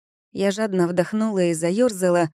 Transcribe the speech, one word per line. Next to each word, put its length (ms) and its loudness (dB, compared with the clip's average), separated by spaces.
Я 200 -2
жадно 360 0
вдохнула 580 0
и 80 2
заёрзала, 840 0